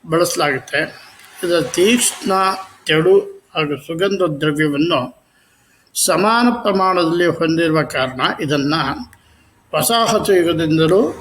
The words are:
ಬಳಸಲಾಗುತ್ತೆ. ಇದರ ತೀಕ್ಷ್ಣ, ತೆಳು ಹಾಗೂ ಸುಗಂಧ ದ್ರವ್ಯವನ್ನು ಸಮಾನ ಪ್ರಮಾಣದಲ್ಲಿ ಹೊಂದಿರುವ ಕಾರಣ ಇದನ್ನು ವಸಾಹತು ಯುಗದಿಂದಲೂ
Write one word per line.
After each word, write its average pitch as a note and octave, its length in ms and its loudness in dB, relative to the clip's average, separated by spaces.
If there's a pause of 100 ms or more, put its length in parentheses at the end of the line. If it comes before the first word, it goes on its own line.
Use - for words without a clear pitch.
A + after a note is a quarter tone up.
ಬಳಸಲಾಗುತ್ತೆ. D#3+ 880 -2 (500)
ಇದರ E3+ 180 0
ತೀಕ್ಷ್ಣ, G3+ 720 0 (540)
ತೆಳು F3+ 560 2 (120)
ಹಾಗೂ D3 220 -4
ಸುಗಂಧ F3+ 460 -4 (180)
ದ್ರವ್ಯವನ್ನು D3+ 720 0 (800)
ಸಮಾನ G#3+ 540 2 (140)
ಪ್ರಮಾಣದಲ್ಲಿ F3+ 640 0
ಹೊಂದಿರುವ D#3+ 560 0
ಕಾರಣ C3 380 -4 (200)
ಇದನ್ನು D3 680 -2 (680)
ವಸಾಹತು G3 640 0
ಯುಗದಿಂದಲೂ E3 880 2